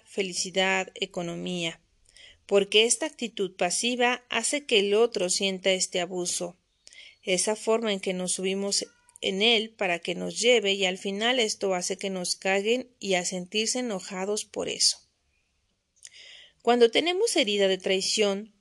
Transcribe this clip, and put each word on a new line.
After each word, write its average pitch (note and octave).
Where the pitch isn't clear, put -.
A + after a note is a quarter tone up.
felicidad, F#3+
economía, F3
porque G3+
esta C#4
actitud G#3
pasiva A#3+
hace C#4+
que G#3
el G3+
otro G#3+
sienta F#3+
este F#3
abuso, F3+
esa G3
forma A3
en F#3+
que F#3+
nos F3+
subimos G3
en G3
él A3
para F3+
que F3+
nos F3+
lleve G#3+
y G3
al F#3
final G#3+
esto G#3
hace F3+
que G3
nos F#3
caguen G3+
y G3
a F3+
sentirse G#3+
enojados G3+
por F3+
eso. -
Cuando A#3+
tenemos F4+
herida G3+
de F#3+
traición, G3+